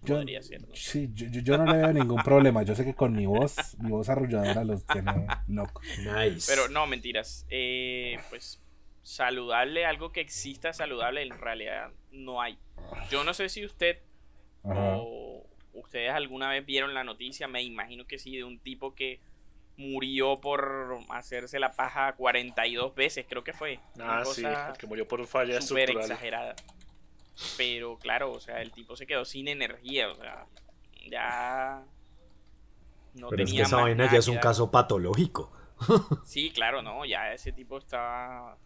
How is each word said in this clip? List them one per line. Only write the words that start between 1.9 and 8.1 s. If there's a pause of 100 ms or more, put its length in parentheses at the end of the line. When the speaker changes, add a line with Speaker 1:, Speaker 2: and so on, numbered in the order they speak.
Speaker 1:
ningún
problema.
Yo
sé
que
con
mi
voz,
mi
voz
arrulladora
los
tiene (220)
locos. (140)
Speaker 3:
Nice.
Speaker 2:
Pero
no,
mentiras.
Eh, (120)